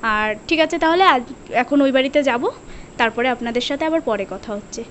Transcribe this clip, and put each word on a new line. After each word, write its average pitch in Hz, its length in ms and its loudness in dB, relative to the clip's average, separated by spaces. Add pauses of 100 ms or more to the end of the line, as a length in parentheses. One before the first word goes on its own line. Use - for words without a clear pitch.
(140)
আর 214 140 0 (200)
ঠিক 320 180 0
আছে, 320 180 -2
তাহলে 339 200 4 (100)
আজ, 254 100 0 (400)
এখন 285 220 2
ওই 269 60 2
বাড়িতে 269 280 2 (100)
যাব, 240 140 -2 (540)
তারপরে 233 320 0
আপনাদের 240 400 -4
সাথে 285 200 -4
আবার 320 200 0
পরে 202 240 -2
কথা 196 240 -14
হচ্ছে। 208 340 -12